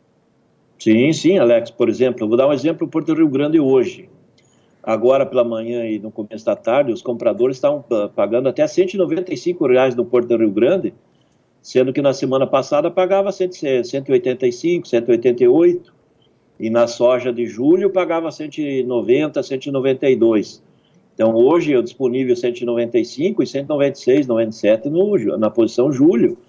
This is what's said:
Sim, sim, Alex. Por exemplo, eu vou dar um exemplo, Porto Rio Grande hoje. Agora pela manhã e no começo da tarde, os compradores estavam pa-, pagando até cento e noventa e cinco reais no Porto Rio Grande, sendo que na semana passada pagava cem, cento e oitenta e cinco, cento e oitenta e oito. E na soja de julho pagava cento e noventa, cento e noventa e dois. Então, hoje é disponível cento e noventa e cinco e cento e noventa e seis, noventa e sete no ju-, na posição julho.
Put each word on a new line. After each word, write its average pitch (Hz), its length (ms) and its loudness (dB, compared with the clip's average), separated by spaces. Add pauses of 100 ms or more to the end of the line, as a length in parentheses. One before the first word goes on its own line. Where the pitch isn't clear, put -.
(760)
Sim, 117 360 2
sim, 170 260 2
Alex. 117 320 2
Por 117 180 -2
exemplo, 117 360 -2
eu 107 40 -4
vou 113 80 0
dar 131 120 4
um 151 40 2
exemplo, 151 360 -2
Porto 156 240 -4
Rio 156 160 2
Grande 147 320 0
hoje. 131 480 0 (720)
Agora 123 460 2
pela 127 180 0
manhã 117 400 -6
e 110 140 -6
no 104 120 -12
começo 107 360 -12
da 117 100 -2
tarde, 123 360 -2
os 101 100 -6
compradores 120 560 -2
estavam 147 240 -2
pa-, 104 260 -2
pagando 117 400 -2
até - 180 0
cento 190 280 -2
e - 20 -6
noventa 165 380 -2
e - 20 -10
cinco 175 300 -4
reais 127 280 2
no 120 100 -2
Porto 120 300 0
Rio 110 160 2
Grande, 123 440 0 (640)
sendo 131 320 0
que 147 80 -2
na 139 140 2
semana 131 320 0
passada 147 440 0
pagava 196 420 0
cem, 185 200 -4
cento 135 560 -4
e 139 40 2
oitenta 127 340 0
e 123 60 0
cinco, 170 360 -4
cento 117 200 -2
e - 20 2
oitenta 127 340 2
e 120 40 6
oito. 175 440 2 (640)
E 107 100 -6
na 117 180 2
soja 123 460 0
de 117 140 -4
julho 156 440 2
pagava 165 420 -2
cento 151 260 -12
e 139 240 -4
noventa, 127 600 0
cento 131 240 -8
e 143 40 -8
noventa 135 380 0
e 131 80 4
dois. 110 460 0 (520)
Então, 110 200 0
hoje 147 400 4
é 123 60 4
disponível 123 540 -2
cento 120 260 -6
e 127 40 -8
noventa 117 340 -2
e 110 60 0
cinco 180 380 -4
e 127 40 0
cento 139 200 -6
e - 20 -18
noventa 143 300 0
e - 20 -20
seis, 135 260 2
noventa 113 240 0
e 110 40 -10
sete 110 360 0
no 196 260 2
ju-, 104 200 -2
na 107 140 0
posição 123 420 0
julho. 147 440 2 (120)